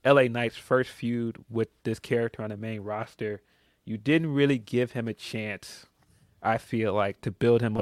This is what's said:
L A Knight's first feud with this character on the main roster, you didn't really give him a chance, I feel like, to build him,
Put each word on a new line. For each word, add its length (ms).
L 160
A 100
Knight's 280
first 340
feud 460
with 200
this 160
character 440
on 60
the 80
main 240
roster, 600
you 120
didn't 360
really 260
give 320
him 160
a 60
chance, 760
I 160
feel 360
like, 280
to 100
build 300
him, 200